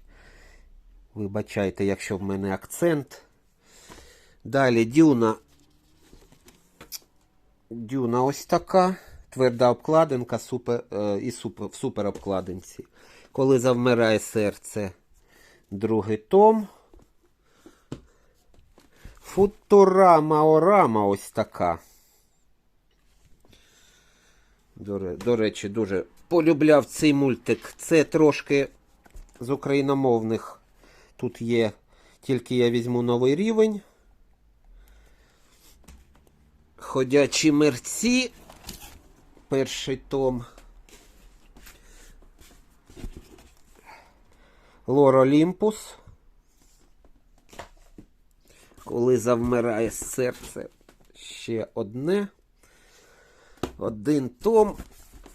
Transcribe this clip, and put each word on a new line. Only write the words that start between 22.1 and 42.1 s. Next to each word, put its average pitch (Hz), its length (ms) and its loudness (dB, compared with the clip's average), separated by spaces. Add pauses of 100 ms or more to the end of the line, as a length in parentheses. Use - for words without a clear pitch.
До 101 220 -8
ре-, 92 180 -8
до 120 200 -2
речі, 107 320 -4
дуже 98 360 -4 (240)
полюбляв 156 560 4
цей 151 300 0
мультик. 131 600 -2
Це 156 280 2
трошки 143 640 0 (720)
з 120 100 -10
україномовних. 135 1120 -2 (560)
Тут - 260 -10
є, 113 300 0 (480)
тільки 127 360 -4
я 120 140 2
візьму 120 320 -2
новий 123 340 0
рівень. 214 440 0 (3000)
Ходячі 135 760 0
мерці. 180 800 0 (1160)
Перший 135 480 -6
том. 131 480 -4 (4000)